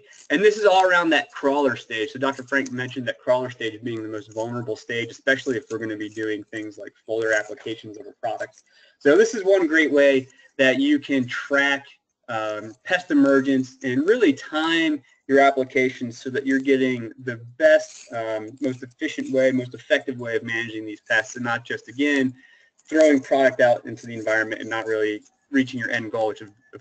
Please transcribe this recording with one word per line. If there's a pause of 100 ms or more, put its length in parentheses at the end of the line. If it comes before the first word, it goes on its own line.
(300)
And
this
is
all
around
that
crawler
stage.
So
Doctor
Frank
mentioned
that
crawler
stage
being
the
most
vulnerable
stage,
especially
if
we're
gonna
be
doing
things
like (120)
foliar
applications
of
a
product. (360)
So
this
is
one
great
way (300)
that
you
can
track, (460)
um, (100)
pest
emergence
and
really
time (260)
your
applications
so
that
you're
getting (120)
the (220)
best,
um, (120)
most
efficient
way,
most
effective
way
of
managing
these
pests,
and
not
just,
again, (560)
throwing
product
out
into
the
environment
and
not
really (280)
reaching
your
end
goal,
which
is, (240)
of